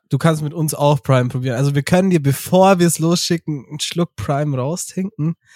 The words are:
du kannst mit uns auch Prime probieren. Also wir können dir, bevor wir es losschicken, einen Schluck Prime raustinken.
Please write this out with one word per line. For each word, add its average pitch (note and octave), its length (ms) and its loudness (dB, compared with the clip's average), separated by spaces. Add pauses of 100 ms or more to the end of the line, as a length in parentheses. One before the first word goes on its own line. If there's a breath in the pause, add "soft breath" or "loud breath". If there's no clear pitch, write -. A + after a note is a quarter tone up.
du C#3+ 100 -2
kannst D#3 240 2
mit D3 120 -6
uns D#3+ 200 -2
auch D3 280 2
Prime B2+ 260 2
probieren. B2+ 280 -4
Also C#3 180 0
wir C#3+ 80 0
können F#3 280 2
dir, E3+ 120 2
bevor F#3 560 4
wir F3 80 4
es E3 120 0
losschicken, D#3+ 720 -2
einen D3 120 -12
Schluck - 360 -4
Prime C#3+ 400 -2
raustinken. E3 800 -6 (220 soft breath)